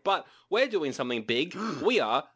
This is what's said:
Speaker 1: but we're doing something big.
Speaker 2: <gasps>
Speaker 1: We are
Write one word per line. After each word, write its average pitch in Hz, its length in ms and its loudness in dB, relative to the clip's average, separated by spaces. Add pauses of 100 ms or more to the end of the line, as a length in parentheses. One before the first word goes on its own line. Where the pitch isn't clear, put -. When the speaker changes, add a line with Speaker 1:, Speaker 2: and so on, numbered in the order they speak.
Speaker 1:
but 190 220 0 (240)
we're 254 180 2
doing 160 240 -2
something 123 300 -2
big. 131 320 -2 (140)
Speaker 2:
<gasps> 147 140 -6
Speaker 1:
We 214 180 4
are 117 240 0 (120)